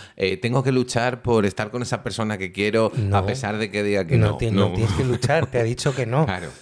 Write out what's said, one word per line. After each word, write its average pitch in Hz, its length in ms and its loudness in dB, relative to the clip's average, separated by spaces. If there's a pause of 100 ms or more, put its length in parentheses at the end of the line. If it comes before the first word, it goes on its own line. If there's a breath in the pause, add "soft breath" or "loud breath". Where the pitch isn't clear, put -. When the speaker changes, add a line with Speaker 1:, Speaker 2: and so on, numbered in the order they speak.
(160 loud breath)
Speaker 1:
eh, 95 200 0
tengo 123 260 -2
que 135 100 0
luchar 123 500 0
por 113 240 2
estar 104 240 -4
con 123 120 -6
esa 117 200 -4
persona 107 340 -4
que 92 160 -8
quiero 104 420 2
Speaker 2:
No. 101 220 2
Speaker 1:
a 95 100 4
pesar 104 300 -4
de 107 140 -4
que 101 120 -2
diga 101 240 0
que 82 120 4
Speaker 2:
No 104 140 4
Speaker 1:
no, - 40 -4
Speaker 2:
ti-, 117 140 -2
no 98 180 2
Speaker 1:
no". 87 60 -2
Speaker 2:
tienes 107 180 0
que 131 120 0
luchar, 131 420 0
te - 120 -4
ha 120 40 2
dicho 123 320 -2
que 131 100 -2
no. 131 220 2
Speaker 1:
<laughs> - 0 -
Claro, 90 220 -4 (140)